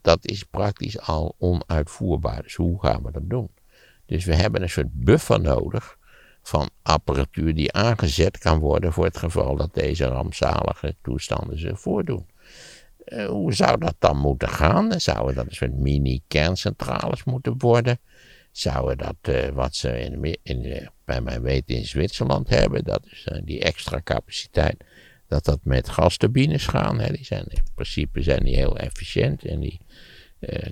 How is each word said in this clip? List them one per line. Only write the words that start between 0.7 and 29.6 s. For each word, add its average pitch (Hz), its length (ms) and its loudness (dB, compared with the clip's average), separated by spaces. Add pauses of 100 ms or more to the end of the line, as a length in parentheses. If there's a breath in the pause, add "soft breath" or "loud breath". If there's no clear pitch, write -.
al 78 380 -4
onuitvoerbaar. 82 1040 -2
Dus - 120 -18
hoe 87 240 0
gaan 55 240 0
we 55 80 -8
dat 78 180 -8
doen? 117 200 -4 (560 soft breath)
Dus 87 200 -2
we 82 100 2
hebben 95 260 2
een 87 80 -4
soort - 220 -2
buffer 101 500 4
nodig 69 560 0 (440 soft breath)
van - 280 -2 (120)
apparatuur 78 720 2
die 78 180 2
aangezet 95 640 2
kan 80 220 2
worden 78 340 2
voor 87 120 2
het 85 120 -2
geval 71 380 0
dat 76 180 -2
deze 69 320 0
rampzalige - 960 -2
toestanden - 580 -4
zich 85 200 -6
voordoen. - 460 -4 (800 loud breath)
Eh, - 200 -8
hoe 160 280 -2
zou 120 260 4
dat 165 200 -2
dan 76 180 4
moeten 69 320 2
gaan? 175 500 2
Zouden 64 360 0
dat 62 100 -2
een - 100 -12
soort 64 220 -2
mini-kerncentrales 71 1500 0
moeten 127 340 -4
worden? 120 420 4 (520 soft breath)
Zouden 67 460 -2
dat, - 380 -4
eh, 65 140 0
wat 65 260 -2
ze 60 240 -2
in, 65 440 -4
in, - 460 -6 (160)
bij 62 160 -2
mijn 58 200 -4
weten 64 340 0
in 58 100 -4
Zwitserland - 640 -2
hebben, - 340 2
dat - 280 -2
is, - 140 -20
eh, - 180 -6
die - 160 -6
extra - 440 -2
capaciteit, - 800 -2 (440 soft breath)
dat 76 180 0
dat 73 180 2
met 65 260 2
gasturbines 131 800 2
gaan, - 320 0
hè? - 140 -2
Die 139 120 -8
zijn, - 220 -6
in - 160 2 (120)
principe - 460 -4
zijn 67 220 2
die - 120 4
heel - 220 4
efficiënt - 680 -2
en 78 140 -4
die, 71 200 -6 (600 loud breath)